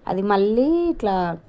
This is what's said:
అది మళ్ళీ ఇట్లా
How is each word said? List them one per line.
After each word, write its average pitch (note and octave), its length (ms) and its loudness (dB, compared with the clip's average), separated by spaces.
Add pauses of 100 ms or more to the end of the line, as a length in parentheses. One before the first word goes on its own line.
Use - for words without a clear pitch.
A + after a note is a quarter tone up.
అది F#3 140 -2
మళ్ళీ A3 680 2
ఇట్లా F#3 480 -2 (120)